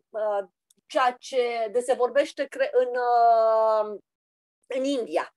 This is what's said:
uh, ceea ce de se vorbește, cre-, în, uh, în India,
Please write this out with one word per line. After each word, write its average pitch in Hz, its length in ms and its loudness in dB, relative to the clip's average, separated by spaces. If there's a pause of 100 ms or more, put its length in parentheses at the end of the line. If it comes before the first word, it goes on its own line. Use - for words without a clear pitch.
uh, 208 380 -4 (380)
ceea 254 340 0
ce 233 520 -4
de 247 80 -2
se 247 140 0
vorbește, 277 520 0
cre-, 262 280 -4
în, 247 140 2
uh, 226 1120 2 (760)
în 262 80 -2
India, 226 540 -4